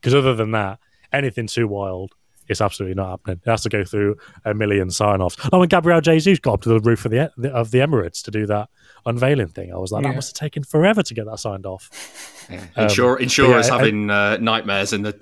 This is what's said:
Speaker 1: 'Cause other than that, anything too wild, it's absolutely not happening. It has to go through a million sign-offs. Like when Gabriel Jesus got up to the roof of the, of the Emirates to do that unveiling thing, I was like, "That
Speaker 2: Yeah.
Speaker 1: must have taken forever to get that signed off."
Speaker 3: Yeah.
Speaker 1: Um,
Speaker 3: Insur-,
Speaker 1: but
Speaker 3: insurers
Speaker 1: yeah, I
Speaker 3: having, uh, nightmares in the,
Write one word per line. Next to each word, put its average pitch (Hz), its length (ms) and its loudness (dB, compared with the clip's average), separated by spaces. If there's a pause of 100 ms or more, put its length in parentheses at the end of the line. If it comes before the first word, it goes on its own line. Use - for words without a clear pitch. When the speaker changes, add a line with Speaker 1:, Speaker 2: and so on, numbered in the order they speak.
Speaker 1:
'Cause 123 140 2
other 135 180 4
than 110 180 -2
that, 104 280 -4 (320)
anything 131 360 -2
too 117 200 -2
wild, 98 460 -6 (340)
it's 101 140 -2
absolutely 95 340 -2
not 95 160 -4
happening. 92 340 -8
It - 40 -4
has 113 140 2
to 113 60 -4
go 104 140 -2
through 104 320 -2 (280)
a 107 120 -2
million 101 340 2
sign-offs. 95 540 0
Like 127 100 2
when 180 140 6
Gabriel 170 340 4
Jesus 160 380 4
got 123 140 0
up 101 80 -2
to - 80 -4
the 113 100 6
roof 113 260 2
of 113 60 -2
the, 135 180 0 (240)
of 117 160 -2
the 120 100 2
Emirates 131 440 -2
to - 80 -14
do 107 160 -4
that 104 220 -4 (360)
unveiling 120 440 0
thing, 90 220 -14
I 87 60 -12
was 92 140 -8
like, 107 120 -4
"That 139 60 -2
Speaker 2:
Yeah. 127 60 -4
Speaker 1:
must - 200 -10
have - 120 -12
taken 147 160 -8
forever 185 400 2
to - 100 -8
get 110 140 -8
that 110 120 -12
signed 98 280 -8
off." 92 240 -14 (580)
Speaker 3:
Yeah. 92 120 -14 (140)
Speaker 1:
Um, 110 120 2
Speaker 3:
Insur-, 123 300 4
Speaker 1:
but - 40 -4
Speaker 3:
insurers 123 460 6
Speaker 1:
yeah, 131 80 2
I - 20 2
Speaker 3:
having, 104 320 2
uh, 104 280 2
nightmares 104 560 -2
in 104 100 -2
the, 104 180 -6